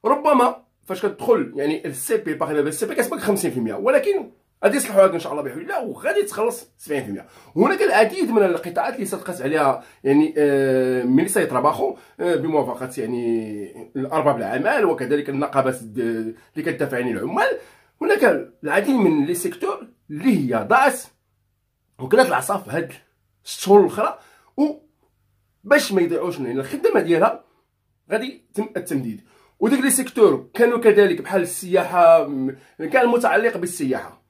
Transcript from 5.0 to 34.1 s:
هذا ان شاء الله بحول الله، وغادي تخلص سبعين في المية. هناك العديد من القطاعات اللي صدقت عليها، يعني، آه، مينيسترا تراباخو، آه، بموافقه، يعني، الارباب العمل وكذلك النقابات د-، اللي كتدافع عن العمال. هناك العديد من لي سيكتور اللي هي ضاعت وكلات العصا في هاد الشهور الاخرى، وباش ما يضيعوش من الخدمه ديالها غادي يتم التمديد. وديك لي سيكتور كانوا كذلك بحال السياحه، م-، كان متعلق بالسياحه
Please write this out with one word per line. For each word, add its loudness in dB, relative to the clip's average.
هذا 2
ان -4
شاء -8
الله -6
بحول -8
الله، -6
وغادي -2
تخلص -4
سبعين -6
في -12
المية. -10
هناك 2
العديد 2
من 4
القطاعات -2
اللي -6
صدقت -8
عليها، 0
يعني، 2
آه، 2
مينيسترا 2
تراباخو، -2
آه، 0
بموافقه، -2
يعني، -6
الارباب 0
العمل 0
وكذلك -2
النقابات 0
د-، -10
اللي -6
كتدافع -4
عن -2
العمال. -2
هناك 2
العديد 0
من 4
لي -2
سيكتور -6
اللي 0
هي -2
ضاعت 2
وكلات 2
العصا -2
في -10
هاد -6
الشهور 4
الاخرى، 0
وباش -4
ما 4
يضيعوش -2
من -4
الخدمه 0
ديالها 2
غادي -6
يتم -4
التمديد. -6
وديك 2
لي 2
سيكتور 2
كانوا 2
كذلك 4
بحال -2
السياحه، 4
م-، -4
كان 4
متعلق 2
بالسياحه -6